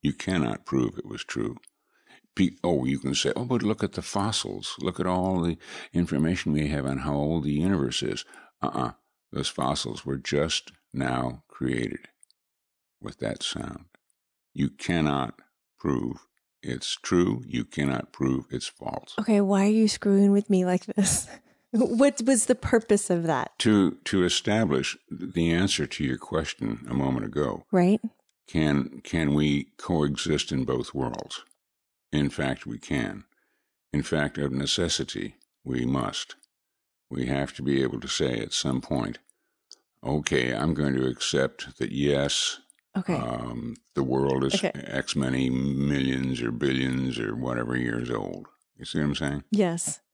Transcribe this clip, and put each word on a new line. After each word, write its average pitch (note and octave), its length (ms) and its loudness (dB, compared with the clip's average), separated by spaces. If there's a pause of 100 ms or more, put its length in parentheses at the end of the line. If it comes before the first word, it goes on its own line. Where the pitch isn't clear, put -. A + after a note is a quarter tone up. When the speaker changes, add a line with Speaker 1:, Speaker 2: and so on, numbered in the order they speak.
Speaker 1:
You C#2+ 140 0
cannot D2 500 -2
prove A#1+ 320 0
it - 80 -10
was G1+ 200 -10
true. A#1 320 -4 (800)
Pe-, F#2 260 2
oh, C#2+ 240 2
you C2+ 120 0
can C2+ 160 -2
say, - 220 0
"Oh, B2 80 -4
but B2 180 0
look G#2 220 0
at F#2+ 80 -4
the - 80 -6
fossils. G2 760 -4
Look F2+ 200 -4
at F2+ 80 -2
all F#2 360 2
the E2 160 0 (340)
information D#2+ 600 2
we D2 160 0
have C#2+ 180 -2
on C2+ 120 -2
how C#2+ 160 -2
old D2 300 0
the D2 80 0
universe D2+ 500 0
is." - 220 -4 (380)
Uh-uh. B1 300 -2 (380)
Those - 180 -4
fossils - 580 -4
were C#2 100 -2
just C#2+ 560 -2 (220)
now B1+ 540 -2
created B1 580 -4 (920)
with - 200 -14
that - 240 -6
sound. - 440 -8 (680)
You C#2+ 160 0
cannot C#2+ 720 -2 (380)
prove A#1+ 480 -2 (400)
it's B1+ 360 -6
true. F#2+ 440 2
You - 200 -4
cannot C2+ 440 -2
prove C2 400 -2
it's B1+ 180 -6
false. - 520 -12
Speaker 2:
Okay, G#3 220 4
why G3 240 4
are G#3+ 40 6
you A3 160 6
screwing G3+ 460 6
with G3+ 160 4
me F#3 160 6
like F3+ 220 2
this? - 460 2
<laughs> - 60 -20 (380)
What B3 480 4
was B3+ 220 4
the B3+ 80 4
purpose A3 560 2
of E3+ 140 2
that? D3+ 340 0
Speaker 1:
To, G2+ 460 6
to F#2+ 200 2
establish F2+ 720 2 (140)
the E2 420 0
answer E2+ 360 2
to - 160 -4
your B1+ 120 0
question - 720 -4
a B1 60 -6
moment C2 320 0
ago. C2 460 -2
Speaker 2:
Right. F#3+ 280 6 (460)
Speaker 1:
Can, D2 560 2
can D#2 320 0
we D2 420 2
coexist D2+ 760 0
in C#2 120 0
both B1+ 300 -4
worlds? - 480 -6 (680)
In C#2+ 180 2
fact, C2+ 340 -4
we A1+ 140 -10
can. G#1 460 -4 (680)
In D2 120 0
fact, D2 340 0
of C#2+ 140 -2
necessity, C#2 800 -2 (300)
we - 200 -2
must. - 520 -4 (760)
We B1+ 160 -4
have C#2 300 -2
to C2+ 60 -10
be C2+ 200 2
able B1 180 -2
to - 80 -10
say B1+ 300 0
at A1 160 -6
some C2 260 -2
point, A#1 380 -4 (840)
"Okay, C2 500 0
I'm D2 200 0
going C#2+ 200 0
to C2 140 0
accept - 720 -2
that, A1+ 140 -4
yes, C#2+ 680 0 (360)
Speaker 2:
Okay. F#3 200 -2
Speaker 1:
um, B1 580 -6 (220)
the C#2+ 80 2
world C2+ 400 2
is C2+ 100 2
Speaker 2:
Okay. - 160 0 (160)
Speaker 1:
X - 300 -4
many C2 340 2
millions C2+ 880 0
or A#1 120 -2
billions C2 640 0
or G#1+ 160 -4
whatever A#1+ 420 -2
years A#1+ 360 -2
old." G1+ 340 -6 (300)
You - 80 -16
see - 160 -4
what D2 60 2
I'm D2 100 2
saying? C#2+ 340 -2
Speaker 2:
Yes. F3+ 480 0 (160)